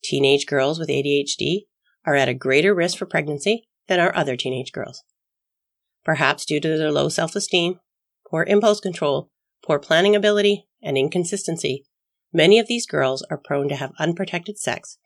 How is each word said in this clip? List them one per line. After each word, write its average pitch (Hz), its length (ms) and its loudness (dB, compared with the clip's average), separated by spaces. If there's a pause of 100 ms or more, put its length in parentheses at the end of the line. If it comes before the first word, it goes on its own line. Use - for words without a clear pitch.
Teenage 139 440 2
girls 143 340 -2
with 147 100 -6
A 139 120 0
D 143 180 0
H 143 160 -6
D 180 320 -4 (380)
are 151 80 0
at 135 160 2
a 123 40 -2
greater 143 400 2
risk 175 220 0
for - 80 -8
pregnancy 165 640 -4 (180)
than 180 140 0
are 175 160 2
other 139 180 0
teenage 127 380 -6
girls. - 320 -12 (1000)
Perhaps 151 440 0
due 151 120 -2
to 156 200 0
their 156 120 0
low 143 200 0
self-esteem, 175 680 -2 (480)
poor 165 180 -2
impulse 208 360 4
control, 151 500 -4 (320)
poor 147 160 0
planning 185 380 4
ability, 202 500 2 (160)
and 147 140 -4
inconsistency, 165 880 -2 (480)
many 170 260 6
of 220 100 0
these 240 180 -4
girls 135 440 -2
are 160 60 -4
prone 143 320 -4
to 139 80 -4
have 139 220 -8
unprotected 170 600 -4
sex - 480 -8